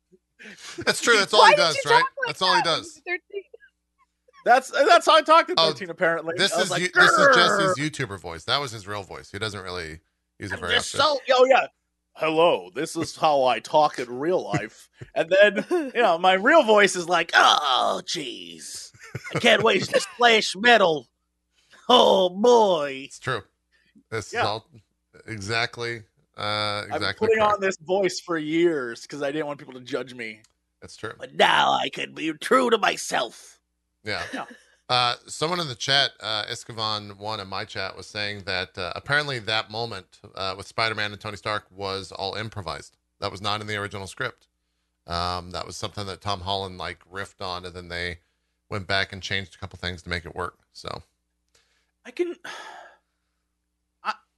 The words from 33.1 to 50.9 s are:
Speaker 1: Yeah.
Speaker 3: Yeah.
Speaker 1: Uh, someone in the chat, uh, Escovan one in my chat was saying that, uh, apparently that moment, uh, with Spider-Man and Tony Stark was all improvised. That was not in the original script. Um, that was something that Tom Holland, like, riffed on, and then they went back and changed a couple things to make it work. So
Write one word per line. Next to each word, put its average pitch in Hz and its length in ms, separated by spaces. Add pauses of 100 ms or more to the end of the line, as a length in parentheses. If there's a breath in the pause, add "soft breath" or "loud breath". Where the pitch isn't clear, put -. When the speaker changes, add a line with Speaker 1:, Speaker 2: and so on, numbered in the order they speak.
Speaker 1:
Yeah. 90 180 (100)
Speaker 3:
Yeah. 294 120 (440 soft breath)
Speaker 1:
Uh, 123 260 (120)
someone 165 320
in 165 80
the 123 80
chat, 139 440
uh, 107 260
Escovan 107 720
one 104 220
in 98 80
my 95 160
chat 95 320
was 92 120
saying 104 380
that, 92 300
uh, 90 200
apparently 143 420
that 110 320
moment, 107 500 (140)
uh, 95 240
with 98 100
Spider-Man 107 440
and 101 100
Tony 104 160
Stark 104 320
was 95 420
all 95 220
improvised. 98 640 (220)
That 98 120
was 92 100
not 104 200
in 104 60
the 107 100
original 101 300
script. - 400 (580)
Um, 87 460
that 87 160
was 90 100
something 101 300
that 92 140
Tom 101 200
Holland, 95 380
like, 85 200 (120)
riffed 98 340
on, 90 200
and 90 100
then 90 140
they 87 300 (500)
went 98 180
back 98 260
and 95 80
changed 98 320
a - 60
couple 92 180
things 87 260
to 90 60
make 87 160
it - 100
work. 87 220 (160)
So - 300 (1000)